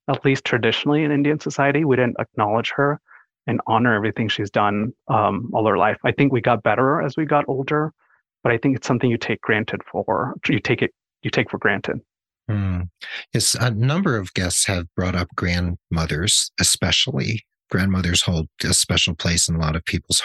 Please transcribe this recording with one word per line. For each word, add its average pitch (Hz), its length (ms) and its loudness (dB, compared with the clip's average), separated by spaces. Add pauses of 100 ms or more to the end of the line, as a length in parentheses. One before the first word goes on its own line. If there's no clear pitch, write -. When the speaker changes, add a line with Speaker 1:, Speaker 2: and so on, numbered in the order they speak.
Speaker 1:
at 135 160 -2
least 135 200 2
traditionally 127 600 0
in 147 80 0
Indian 147 260 2
society, 143 460 0
we 131 120 4
didn't 123 220 2
acknowledge 110 580 -2
her 143 240 0 (460)
and 107 200 -2
honor 113 280 4
everything 107 340 -2
she's 104 220 -4
done, 104 420 0 (160)
um, 107 440 0
all 110 140 0
her 101 120 4
life. 104 260 2
I 120 80 2
think 139 200 2
we 120 80 0
got 117 220 2
better 131 400 2
as 147 140 -4
we 156 100 0
got 147 200 2
older, 151 460 -2 (500)
but 120 100 2
I 117 60 2
think 131 180 2
it's - 120 -8
something 123 220 2
you 117 80 0
take - 220 -4
granted 107 500 -2
for, - 440 -2 (140)
you 113 120 2
take - 220 0
it, - 100 -2 (300)
you - 80 -4
take - 200 0
for 98 80 -6
granted. 101 420 -2 (480)
Speaker 2:
Hmm. 95 340 0 (500)
Yes, - 220 0
a 123 160 0
number 135 480 2
of 92 160 -8
guests 90 320 0
have 87 200 -2 (100)
brought 90 180 0
up 87 200 -2
grandmothers, 87 1160 -2 (100)
especially. 110 840 0 (260)
Grandmothers 92 520 0
hold 80 260 0 (140)
a 87 120 0
special - 400 2
place 85 340 0
in 85 80 0
a - 20 0
lot 78 160 0
of 82 120 -4
people's - 380 -2